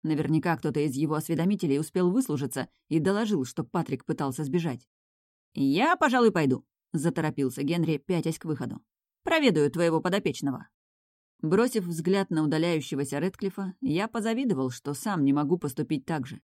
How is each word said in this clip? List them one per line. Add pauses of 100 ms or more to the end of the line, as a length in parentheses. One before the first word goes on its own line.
Наверняка
кто-то
из
его
осведомителей
успел
выслужиться (200)
и
доложил,
что
Патрик
пытался
сбежать. (680)
«Я,
пожалуй,
пойду», — (280)
заторопился
Генри,
пятясь
к
выходу. (400)
«Проведаю
твоего
подопечного». (720)
Бросив
взгляд
на
удаляющегося
Рэдклиффа,
я
позавидовал,
что
сам
не
могу
поступить
так
же.